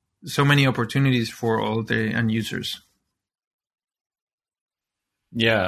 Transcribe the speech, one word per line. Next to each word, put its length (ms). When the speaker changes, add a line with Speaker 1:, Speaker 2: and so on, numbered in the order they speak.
Speaker 1:
so 180
many 220
opportunities 640
for 320
all 220
the 280
end 200
users. 500
Speaker 2:
Yeah, 360